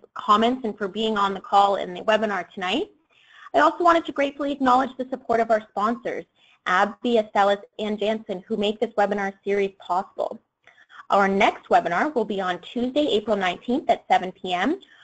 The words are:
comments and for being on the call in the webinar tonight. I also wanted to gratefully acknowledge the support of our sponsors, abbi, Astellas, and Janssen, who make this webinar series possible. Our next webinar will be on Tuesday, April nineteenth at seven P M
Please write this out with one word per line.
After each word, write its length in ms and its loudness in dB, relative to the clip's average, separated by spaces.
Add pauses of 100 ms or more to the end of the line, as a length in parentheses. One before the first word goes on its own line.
(140)
comments 500 2
and 120 -6
for 120 -4
being 300 -2
on 160 0
the 60 -8
call 360 4
in 160 -6
the 80 -10
webinar 480 0
tonight. 420 -4 (640)
I 40 4
also 260 2
wanted 220 4
to 60 -8
gratefully 380 -4
acknowledge 460 2
the 140 -8
support 280 -2
of 120 0
our 180 2
sponsors, 560 -4 (420)
abbi, 560 2
Astellas, 380 2 (180)
and 200 -4
Janssen, 500 -4
who 80 -4
make 240 -2
this 180 -2
webinar 360 -2 (100)
series 340 0
possible. 600 -6 (720)
Our 180 4
next 400 0
webinar 460 2
will 100 -2
be 160 -4
on 200 -4
Tuesday, 480 -2
April 280 0
nineteenth 540 -2
at 180 -2
seven 240 0
P 220 -6
M 260 0 (240)